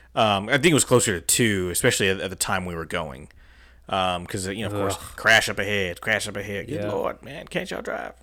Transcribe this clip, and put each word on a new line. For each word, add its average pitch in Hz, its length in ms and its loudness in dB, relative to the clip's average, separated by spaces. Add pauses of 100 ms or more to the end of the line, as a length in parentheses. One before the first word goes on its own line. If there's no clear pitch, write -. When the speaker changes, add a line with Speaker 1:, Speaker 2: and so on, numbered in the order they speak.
(140)
Speaker 1:
Um, 107 360 2
I - 80 4
think 135 80 2
it 165 80 8
was 127 100 6
closer 113 340 4
to 80 80 -8
two, 98 460 2
especially 107 380 2
at, 95 100 0
at 92 80 -4
the 92 80 -8
time 92 300 -2
we 87 80 -6
were 82 100 -6
going, 76 460 -8 (580)
um, 90 380 0
'cause, 95 200 -6
you 98 140 -6
know, 101 60 -4
of 98 80 -4
course, 98 220 -2
Speaker 2:
Ugh. - 200 -16
Speaker 1:
crash 110 320 4
up 104 100 -4
ahead, 98 440 -2
crash 107 260 0
up 101 80 -10
ahead. 101 300 -8
Good - 160 -6
Speaker 2:
Yeah. 104 100 -4
Speaker 1:
Lord, - 300 -4
man, 135 240 -14
can't 180 240 -8
y'all - 100 -6
drive? - 320 -8 (100)